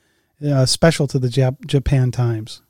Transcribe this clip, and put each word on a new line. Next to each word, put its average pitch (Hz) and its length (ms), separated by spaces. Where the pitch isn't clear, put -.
uh, 135 220
special 160 420
to 139 100
the 123 100
Jap-, 127 380
Japan 131 440
Times. 117 600